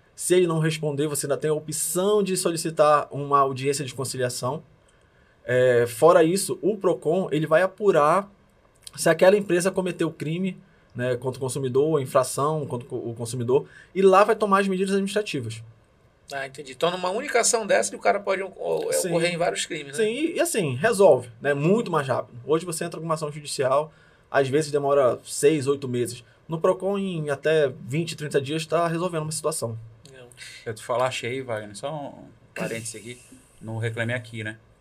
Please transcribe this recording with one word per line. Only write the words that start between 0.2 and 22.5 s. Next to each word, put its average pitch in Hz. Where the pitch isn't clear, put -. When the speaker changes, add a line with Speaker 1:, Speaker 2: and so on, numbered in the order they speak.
Speaker 1:
ele 180
não 165
responder, 156
você 147
ainda 139
tem 156
a 156
opção 180
de 190
solicitar 156
uma 143
audiência 139
de 127
conciliação. 127
É, 123
fora 165
isso, 165
o 196
procon, 165
ele 151
vai 160
apurar 190
se -
aquela 185
empresa 185
cometeu 180
crime, 170
né, 123
contra 123
o -
consumidor, 135
infração 139
contra 123
o -
co-, 117
o 117
consumidor, 120
e 185
lá 190
vai 220
tomar 202
as 202
medidas 190
administrativas. 196
Speaker 2:
Ah, 135
entendi. 135
Então, -
numa 185
única 240
ação 220
dessa, 208
o 220
cara 202
pode, 196
ou, 165
é, -
Speaker 1:
Sim. -
Speaker 2:
ocorrer 170
em 175
vários 190
crimes, 143
né? 220
Speaker 1:
Sim, 214
e, 285
e -
assim, 202
resolve, 180
né? 143
Muito 185
mais 151
rápido. 123
Hoje 160